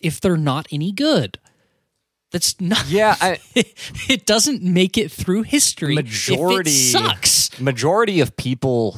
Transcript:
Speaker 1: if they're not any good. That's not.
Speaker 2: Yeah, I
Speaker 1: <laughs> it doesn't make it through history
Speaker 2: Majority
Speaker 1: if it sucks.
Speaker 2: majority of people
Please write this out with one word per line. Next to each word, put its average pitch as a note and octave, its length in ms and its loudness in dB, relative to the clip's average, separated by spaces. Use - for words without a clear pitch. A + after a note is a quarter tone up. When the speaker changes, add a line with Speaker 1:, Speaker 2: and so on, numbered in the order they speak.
Speaker 1:
if D#3 180 -4
they're F3+ 180 2
not D3+ 340 -2
any D#3 200 -4
good. G3+ 460 0
That's - 280 -4
not. F3+ 280 -2
Speaker 2:
Yeah, G3+ 340 4
I F3 160 0
Speaker 1:
<laughs> - 80 -6
it B3+ 160 0
doesn't G#3+ 380 0
make F#3 340 2
it G#3 140 -2
through G#3 320 -2
history E3 500 0
Speaker 2:
Majority D#3 800 0
Speaker 1:
if C#3+ 40 2
it B2+ 160 2
sucks. - 680 0
Speaker 2:
majority D#3+ 600 0
of - 140 -2
people B2 640 -2